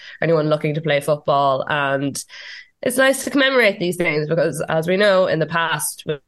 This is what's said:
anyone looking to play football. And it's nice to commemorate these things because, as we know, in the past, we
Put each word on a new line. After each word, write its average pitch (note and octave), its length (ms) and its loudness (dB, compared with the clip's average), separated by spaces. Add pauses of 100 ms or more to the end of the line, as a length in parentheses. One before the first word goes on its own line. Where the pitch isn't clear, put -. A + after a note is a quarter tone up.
(200)
anyone D#3+ 280 2
looking D3+ 260 -2
to D#3 60 -4
play D3 200 0
football. C#3+ 680 0
And C#3 540 -2 (580)
it's A#3 160 -2
nice C4+ 280 2
to C4 60 -6
commemorate C4 500 2
these F3 160 -2
things D#3 320 0
because, D#3+ 400 0
as D#3+ 180 0
we F#3 100 2
know, F#3+ 300 4
in D#3 140 0
the D#3 60 0
past, D#3+ 600 -4
we D#3 100 -4 (120)